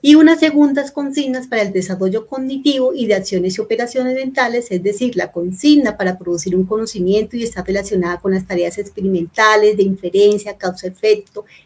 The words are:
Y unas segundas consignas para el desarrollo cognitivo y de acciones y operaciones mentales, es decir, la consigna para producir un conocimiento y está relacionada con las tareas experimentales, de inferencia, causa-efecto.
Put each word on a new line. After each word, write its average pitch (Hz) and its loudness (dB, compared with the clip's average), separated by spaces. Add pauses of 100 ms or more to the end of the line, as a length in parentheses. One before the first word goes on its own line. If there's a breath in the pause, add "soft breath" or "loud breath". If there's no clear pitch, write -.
Y 294 8
unas 320 8
segundas 285 2
consignas 269 -6
para 226 -2
el 196 -2
desarrollo 190 -2
cognitivo 269 -2
y 254 -2
de 208 2
acciones 185 -2
y 220 -6
operaciones 240 -2
mentales, 254 -2
es 180 -2
decir, 208 -2
la 175 -4
consigna 208 2
para 185 -2
producir 175 -4
un 185 2
conocimiento 214 -2
y 233 -4
está 190 -6
relacionada 190 -2
con 190 -2
las 190 -2
tareas 175 -2
experimentales, 202 2
de 196 2
inferencia, 202 0
causa-efecto. 202 -4 (220 soft breath)